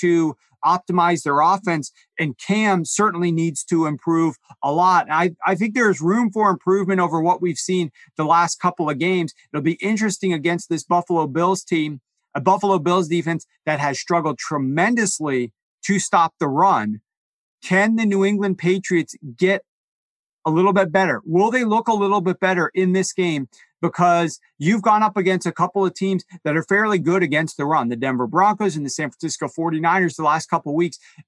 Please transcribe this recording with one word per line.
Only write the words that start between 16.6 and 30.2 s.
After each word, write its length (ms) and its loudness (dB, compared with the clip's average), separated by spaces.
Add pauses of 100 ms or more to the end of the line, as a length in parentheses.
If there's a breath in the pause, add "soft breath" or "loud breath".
Can 340 2
the 80 0
New 200 2
England 340 0
Patriots 560 0 (220)
get 260 0 (840)
a 60 0
little 220 4
bit 180 2
better? 340 0
Will 260 2
they 140 0
look 220 0
a 80 0
little 260 0
bit 200 -2
better 340 0
in 180 0
this 200 -2
game? 360 -2 (340 soft breath)
Because 580 2 (180)
you've 240 2
gone 200 4
up 140 0
against 300 0
a 60 -2
couple 320 0
of 100 -2
teams 300 -2 (200 loud breath)
that 120 0
are 60 0
fairly 360 2
good 240 0
against 340 -2
the 100 -4
run, 220 0
the 80 -4
Denver 300 -2
Broncos 480 0
and 120 -6
the 40 -8
San 200 -6
Francisco 380 -8
forty-niners 680 -2
the 60 -8